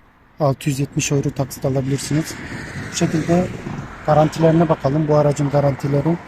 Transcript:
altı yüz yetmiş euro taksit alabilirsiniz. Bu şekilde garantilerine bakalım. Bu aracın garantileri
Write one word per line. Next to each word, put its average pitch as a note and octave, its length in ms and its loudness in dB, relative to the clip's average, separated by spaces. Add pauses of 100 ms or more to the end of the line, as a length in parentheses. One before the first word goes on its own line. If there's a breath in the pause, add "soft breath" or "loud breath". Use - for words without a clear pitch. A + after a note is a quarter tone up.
(400)
altı C3+ 280 0
yüz C3+ 120 0
yetmiş C#3+ 320 -2
euro C#3+ 180 0
taksit - 340 -4
alabilirsiniz. C#3 680 -2 (560)
Bu - 60 -10
şekilde E3+ 520 0 (580)
garantilerine D#3 600 4
bakalım. D3+ 400 0
Bu D3+ 80 4
aracın D3 340 2
garantileri C#3+ 680 2 (120)